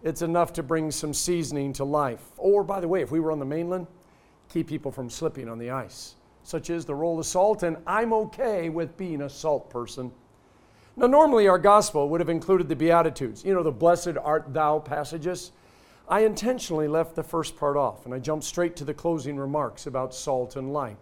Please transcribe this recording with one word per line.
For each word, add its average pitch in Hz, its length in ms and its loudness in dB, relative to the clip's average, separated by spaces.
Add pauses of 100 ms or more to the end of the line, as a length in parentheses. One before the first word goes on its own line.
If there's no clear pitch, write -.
it's 160 200 -4
enough 170 320 2
to 165 100 -6
bring 156 260 0
some 147 240 -6
seasoning 143 600 -2
to 139 100 -4
life. 139 520 -2
Or, 196 280 4
by 196 160 -4
the 175 80 -2
way, 180 140 2
if 113 100 -4
we 160 80 2
were 160 100 0
on 156 80 -2
the 139 60 -4
mainland, 170 420 -4 (640)
keep 165 180 -2
people 147 240 -6
from 123 180 -10
slipping 139 400 -6
on 113 120 -10
the 120 100 -8
ice. 127 460 -10 (260)
Such - 280 -8
is 170 140 -4
the 151 120 -8
role 165 240 -2
of 147 60 -6
salt, 202 360 2
and 165 140 -2 (100)
I'm 220 260 0
okay 214 560 -2
with 160 280 -6
being 165 260 -6
a 139 80 -8
salt 147 400 -2
person. 123 400 -8 (880)
Now, 240 100 4
normally 269 400 8
our 185 100 8
gospel 180 520 6
would 170 120 0
have 165 100 0
included 170 380 2
the 156 60 -2
Beatitudes, 156 720 2
you 190 100 2
know, 180 80 2
the 156 80 0
"Blessed 170 500 2
art 151 320 -2
thou" 151 280 2
passages. 151 720 -8 (560)
I 214 160 4
intentionally 208 640 0
left 160 260 0
the 160 80 -6
first 160 340 -4
part 143 200 0
off, 127 300 -2
and 123 60 -10
I 131 60 -6
jumped 151 260 -4
straight 175 300 -2
to 151 100 -10
the 147 80 -6
closing 147 440 -4
remarks 139 500 -4
about 131 300 -6
salt 127 400 -4
and 135 160 -8
light. 123 280 -6